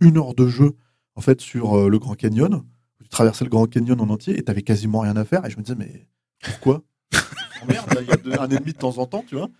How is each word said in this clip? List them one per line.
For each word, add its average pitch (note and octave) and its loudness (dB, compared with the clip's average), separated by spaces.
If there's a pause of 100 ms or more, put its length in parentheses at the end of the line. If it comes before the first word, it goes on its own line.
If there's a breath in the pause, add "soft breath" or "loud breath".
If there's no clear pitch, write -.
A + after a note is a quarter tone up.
une E3 8
heure C3 -2
de B2 4
jeu, C#3 4 (420)
en A2 -12
fait, C3 4
sur, G#2+ -2
euh, G2+ 4
le G#2+ 4
Grand G#2 -8
Canyon. B2+ 0 (360)
Tu - -20
traversais A2+ 0
le B2 -8
Grand A2+ 2
Canyon A#2+ -2
en G#2+ -2
entier A2 -4
et - -6
t'avais G2+ -4
quasiment G#2+ -2
rien G#2 -2
à G#2+ -2
faire. F3+ -2
Et A2 -8
je - -2
me G#2+ 0
disais, A#2 -8
mais - -16 (340)
pourquoi ? - 0 (300)
<laughs> - 2 (420)
Oh - -
merde, - -2
là, B2+ 0
il B2 -10
y - -12
a - 4
deux, C3 -8
un C3+ -4
ennemi C#3 -4
de - -12
temps B2+ -6
en B2+ -4
temps, G#3 -10
tu C#3 -12
vois. F3+ -6 (120)